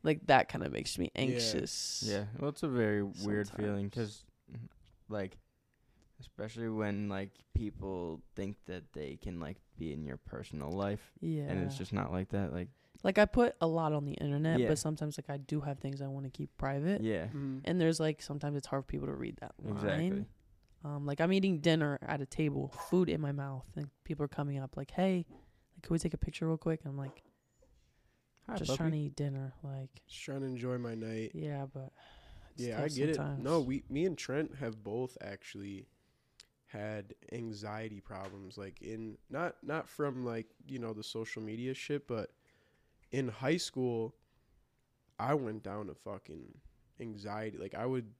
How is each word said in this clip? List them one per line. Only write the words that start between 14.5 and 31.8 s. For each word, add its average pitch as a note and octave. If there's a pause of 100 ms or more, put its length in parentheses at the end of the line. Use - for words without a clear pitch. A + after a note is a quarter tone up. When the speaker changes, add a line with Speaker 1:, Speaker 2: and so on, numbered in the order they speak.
Speaker 3:
Yeah. A#2+
Speaker 1:
but D3+
sometimes, D3+
like, -
I C#3+
do D3
have C#3+
things C#3
I C#3
wanna C#3
keep -
private. C#3+
Speaker 3:
Yeah. G2+
Speaker 2:
Mm-hmm. C#3
Speaker 1:
And E3+
there's, E3
like, D#3
sometimes D3
it's C#3
hard C3+
for -
people C#3
to C#3+
read B2+
that - (100)
line. G#2
Speaker 3:
Exactly. E3 (580)
Speaker 1:
Um, D3
like, C#3+
I'm E3+
eating F#3+
dinner D#3
at D3
a C3+
table, C#3
food -
in D#3
my C#3+
mouth, C#3 (100)
and C#3+ (140)
people D3+
are -
coming C#3+
up C3+
like, C#3
"Hey, F#3 (500)
like, E3+
can -
we E3
take -
a -
picture -
real D#3+
quick?" D#3+
And C#3+
I'm C#3
like, C3+ (1200)
Speaker 3:
"Hi, A#3
Speaker 1:
"Just D#3
Speaker 3:
puppy." C3+
Speaker 1:
trying D#3+
to D3+
eat C#3+
dinner." C3+ (100)
Like C3+
Speaker 2:
Just -
trying C3+
to C3+
enjoy B2
my A#2
night. A2+
Speaker 1:
Yeah, D3
but C3+ (600)